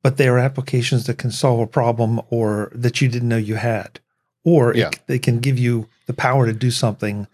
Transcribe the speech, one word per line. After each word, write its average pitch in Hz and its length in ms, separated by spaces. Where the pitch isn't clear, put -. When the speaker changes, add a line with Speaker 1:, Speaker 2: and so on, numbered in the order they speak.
Speaker 1:
but 131 160
they 135 100
are 123 120
applications 131 640
that 120 120
can 123 120
solve 120 300
a 113 80
problem 117 640
or 107 440
that 120 280
you 135 80
didn't 120 200
know 117 80
you 110 180
had, 107 440
or 143 280
it 117 60
Speaker 2:
Yeah. 98 140
Speaker 1:
c-, - 140
they 135 140
can 120 200
give 131 200
you 120 280
the 131 60
power 131 320
to 113 80
do 117 180
something 104 640